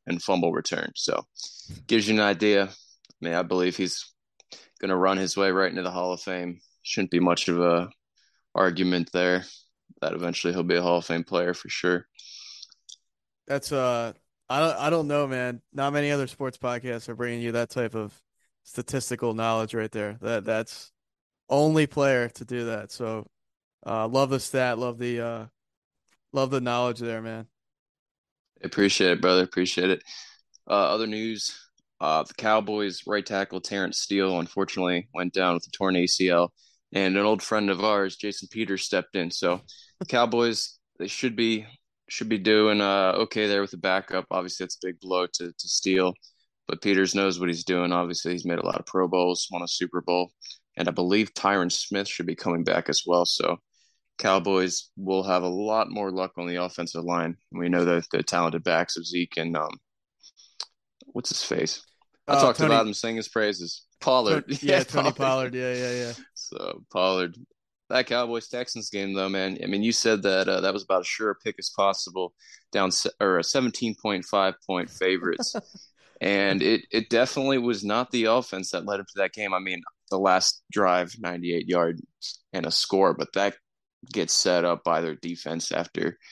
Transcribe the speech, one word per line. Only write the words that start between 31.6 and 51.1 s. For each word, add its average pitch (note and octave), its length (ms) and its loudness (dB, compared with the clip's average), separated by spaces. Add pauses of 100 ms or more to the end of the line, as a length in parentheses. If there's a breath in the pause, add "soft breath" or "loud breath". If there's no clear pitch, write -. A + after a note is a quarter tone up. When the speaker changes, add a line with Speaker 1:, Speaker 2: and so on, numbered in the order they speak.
Speaker 1:
uh, D#2 220 2
the - 100 -12
Cowboys G#2 720 0
right G#2 200 -2
tackle G2 360 -4
Terrence - 380 -4
Steele F#2+ 400 0
unfortunately F2+ 720 -2
went F2+ 200 -4
down F#2 200 2
with F2 140 -4
a - 40 -20
torn F#2+ 240 0
A F2 120 4
C F#2 220 2
L, F2 220 4 (400 soft breath)
and F#2+ 260 0
an G2+ 80 2
old G#2+ 180 2
friend G#2 260 0
of F#2+ 140 0
ours, G2+ 320 2
Jason G2+ 340 -8
Peters, G2 340 -4
stepped - 320 -2
in. E2+ 140 -2
So F2+ 320 0 (380 loud breath)
the F#3 60 -8
Cowboys, A#2 760 0 (180)
they F#2 100 -6
should A#2 280 -4
be, A2+ 300 0 (440)
should A2 200 -6
be A2 80 2
doing, G#2+ 440 6
uh, G2 340 4
okay G#2+ 320 0
there G2+ 140 2
with G2 100 -4
the F#2 60 -12
backup. F#2 540 0
Obviously, F2+ 340 -4
it's - 180 -10
a F#2 40 -6
big F2 120 -8
blow F2+ 280 0
to, - 200 -8
to - 200 -12
Steele, F#2 460 2 (540 soft breath)
but - 140 -6
Peters F#2+ 340 2
knows F#2+ 240 2
what F2+ 100 0
he's E2+ 140 -4
doing. F2 280 0
Obviously, F2 400 -2
he's F2+ 140 -6
made E2+ 140 -2
a - 60 -4
lot - 140 0
of - 60 -8
Pro F#2 220 0
Bowls, F2+ 440 0
won F2+ 100 -6
a F2 60 -6
Super F2 340 -4
Bowl, F2+ 300 0 (440 loud breath)
and E2+ 120 -2
I F2 40 0
believe F#2+ 420 2